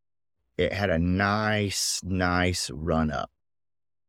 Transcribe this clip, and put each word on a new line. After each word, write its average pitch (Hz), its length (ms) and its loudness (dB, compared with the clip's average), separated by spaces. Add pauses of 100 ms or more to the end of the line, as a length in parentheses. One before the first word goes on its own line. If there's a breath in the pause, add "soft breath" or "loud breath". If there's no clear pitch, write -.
(560)
it 87 160 0
had 98 180 0
a 82 80 2
nice, 101 1040 0
nice 90 680 2
run 80 400 0
up, - 200 -6 (800)